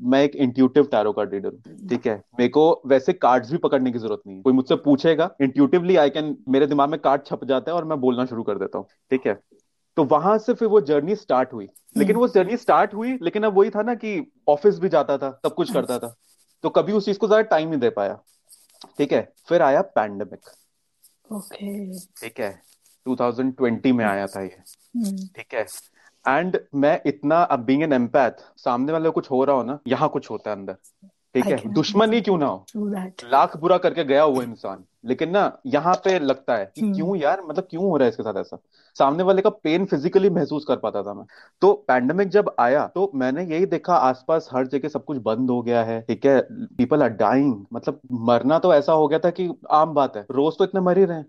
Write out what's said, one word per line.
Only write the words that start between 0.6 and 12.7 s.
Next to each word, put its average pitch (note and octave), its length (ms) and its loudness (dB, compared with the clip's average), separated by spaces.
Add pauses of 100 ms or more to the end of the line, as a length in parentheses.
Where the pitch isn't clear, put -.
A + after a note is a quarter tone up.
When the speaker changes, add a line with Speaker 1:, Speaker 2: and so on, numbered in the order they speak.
Speaker 1:
टैरो G#2+ 280 0
card G2+ 220 -4
reader G2 160 -6
हूँ, - 400 -18
ठीक A#2+ 180 -4
है। A2 80 -2
मेरे A#2+ 340 -4
को D#3 360 2
वैसे C3 280 2
cards B2 380 2
भी E3+ 60 -4
पकड़ने C3+ 340 0
की A#2 80 -6
जरूरत G#2+ 280 -6
नहीं F#2+ 100 -16
है, F#2+ 60 -18
कोई C3 100 4
मुझसे C3 220 2
पूछेगा, D#3+ 640 2
intuitively D3 680 4
I - 20 -4
can, D3+ 220 -4 (160)
मेरे C3+ 180 4
दिमाग C#3+ 220 2
में D3+ 100 -4
card C#3 260 0
छप - 200 -8
जाता C3 260 -2
है F3 60 -2
और D#3+ 80 -4
मैं D#3 160 -4
बोलना B2+ 240 0
शुरू A#2 180 -8
कर G#2+ 120 -4
देता G2 220 -6
हूँ, G2 100 -10 (240)
ठीक C3 160 -2
है। G2+ 120 -2 (560)
तो E3 80 2
वहां D#3 360 2
से A#3+ 140 -2
फिर A3+ 140 -2
वो G#3 140 6
journey D3+ 340 0
start B2+ 380 -2
हुई, G2+ 140 -12 (300)
लेकिन G#3 180 2
Speaker 2:
हम्म। B3 100 2
Speaker 1:
वो - 20 0
journey G3+ 300 2
start F3+ 360 2